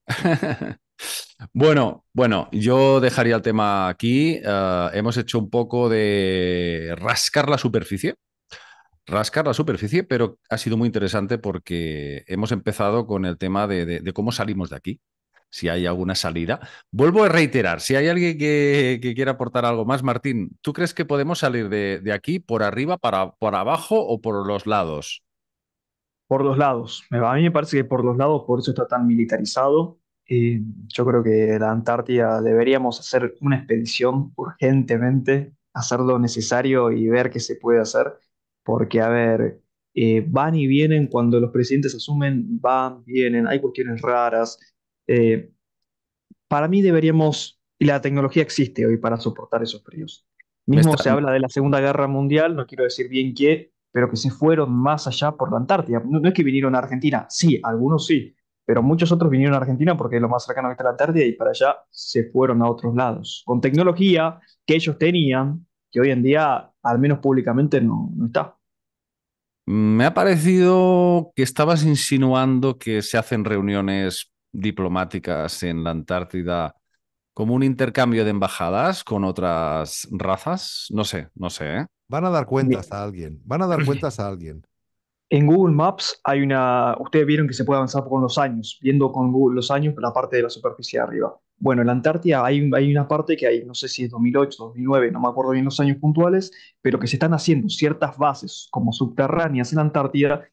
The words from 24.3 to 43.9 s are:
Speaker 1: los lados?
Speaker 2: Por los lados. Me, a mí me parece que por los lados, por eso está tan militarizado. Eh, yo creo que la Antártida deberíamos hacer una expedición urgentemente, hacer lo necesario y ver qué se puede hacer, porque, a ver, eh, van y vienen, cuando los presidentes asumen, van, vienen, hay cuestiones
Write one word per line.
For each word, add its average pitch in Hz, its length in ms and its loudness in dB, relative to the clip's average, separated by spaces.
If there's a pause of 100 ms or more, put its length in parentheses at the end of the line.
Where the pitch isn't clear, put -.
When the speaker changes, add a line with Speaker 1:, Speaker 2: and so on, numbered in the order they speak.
Speaker 1:
los 101 200 -4
lados? 85 560 -4 (1040)
Speaker 2:
Por 139 180 0
los 139 140 0
lados. 127 520 -2
Me, - 80 -2
a 117 160 0
mí 151 80 2
me 170 80 4
parece 151 280 0
que 131 60 0
por 127 200 -2
los 123 120 0
lados, 143 300 0
por 123 140 0
eso 175 120 -4
está 127 140 -4
tan 123 200 0
militarizado. 123 920 0 (300)
Eh, 120 320 0 (280)
yo 123 180 -2
creo 120 180 2
que 110 340 2
la 110 140 0
Antártida 117 720 0
deberíamos 120 580 2
hacer 123 400 -2
una 139 160 2
expedición 127 800 -2
urgentemente, 131 1160 0 (180)
hacer 123 280 -4
lo 127 180 2
necesario 120 720 2
y 113 180 0
ver 123 220 2
qué 120 100 -8
se - 160 -8
puede 117 240 2
hacer, 120 320 0 (500)
porque, 117 380 0
a 113 80 2
ver, 113 540 0 (320)
eh, 113 340 2
van 151 260 2
y 147 120 2
vienen, 147 400 4
cuando 120 340 2
los 120 100 0
presidentes 131 440 0
asumen, 123 640 -2
van, 131 440 -2
vienen, 120 420 0
hay 139 140 0
cuestiones 123 420 -4